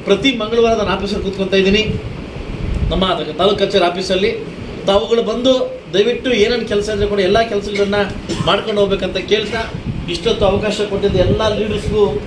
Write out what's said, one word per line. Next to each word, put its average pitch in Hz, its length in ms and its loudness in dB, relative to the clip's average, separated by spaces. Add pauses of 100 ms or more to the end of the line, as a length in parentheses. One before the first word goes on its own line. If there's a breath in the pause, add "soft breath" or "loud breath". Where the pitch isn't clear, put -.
ಪ್ರತಿ 196 280 2
ಮಂಗಳವಾರ 226 440 2
ನಾನು 202 140 0
ಆಫೀಸಲ್ಲಿ 190 340 -2
ಕೂತ್ಕೊತಾ 190 320 -2
ಇದ್ದೀನಿ, 196 260 4 (1080)
ನಮ್ಮ 180 140 0 (340)
ತಾಲೂಕ್ 196 200 2
ಕಚೇರಿ 196 260 2
ಆಫೀಸಲ್ಲಿ. 185 480 0 (540)
ತಾವುಗಳು 220 360 2
ಬಂದು 247 580 0 (140)
ದಯವಿಟ್ಟು 233 380 2
ಏನೇನು 226 360 2
ಕೆಲಸ 208 200 -2
ಇದ್ರೆ 208 180 -2
ಕೂಡ 202 140 0
ಎಲ್ಲ 196 220 4
ಕೆಲಸಗಳನ್ನ 202 520 0 (520)
ಮಾಡ್ಕೊಂಡು 202 340 0
ಹೋಗ್ಬೇಕಂತ 190 360 0
ಕೇಳ್ತಾ, 214 560 -2 (380)
ಇಷ್ಟೊತ್ತು 208 360 0
ಅವಕಾಶ 202 340 0 (100)
ಕೊಟ್ಟಿದ್ದ 196 260 0
ಎಲ್ಲ 208 420 2
ಲೀಡರ್ಸ್ಗೂ 208 460 0 (220)